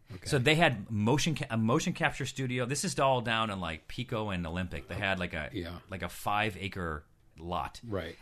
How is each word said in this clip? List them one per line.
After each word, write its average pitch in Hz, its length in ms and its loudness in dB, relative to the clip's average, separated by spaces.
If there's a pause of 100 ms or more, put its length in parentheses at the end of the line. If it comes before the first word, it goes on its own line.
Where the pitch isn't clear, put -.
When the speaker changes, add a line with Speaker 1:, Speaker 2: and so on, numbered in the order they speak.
(160)
Speaker 1:
Okay. - 120 -16
Speaker 2:
So 143 120 4
they 147 160 6
had 151 340 4
motion 120 460 4
ca-, - 160 -4
a 113 60 0
motion 127 360 4
capture 143 320 0
studio. 127 400 -2
This 143 180 -2
is 175 140 -2
all 135 240 4
down 113 300 2
in, 95 80 -2
like, 80 280 -4
Pico 107 440 -4
and 87 160 -2
Olympic. 87 400 -4
They 90 80 -6
had, 98 240 0
like, 87 160 -4
a 76 180 -4
Speaker 1:
Yeah. 87 160 -4 (220)
Speaker 2:
like, 92 100 -8
a 87 80 -4
five 104 500 0
acre 90 440 -4 (340)
lot 82 500 -6
Speaker 1:
Right. 92 340 -4